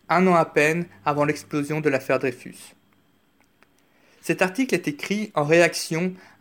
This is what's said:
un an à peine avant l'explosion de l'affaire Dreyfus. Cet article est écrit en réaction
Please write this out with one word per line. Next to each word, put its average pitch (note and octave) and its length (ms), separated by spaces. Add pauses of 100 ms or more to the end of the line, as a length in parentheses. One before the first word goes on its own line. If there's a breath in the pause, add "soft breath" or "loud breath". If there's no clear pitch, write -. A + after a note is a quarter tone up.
un F3 180
an F3+ 80
à D#3+ 100
peine D#3 400 (200 loud breath)
avant D3 200
l'explosion D3+ 540
de D3+ 100
l'affaire C3 300
Dreyfus. - 560 (1500 soft breath)
Cet E3+ 200
article G3 320
est E3+ 140
écrit G3+ 460
en D3+ 100
réaction E3 720 (280 loud breath)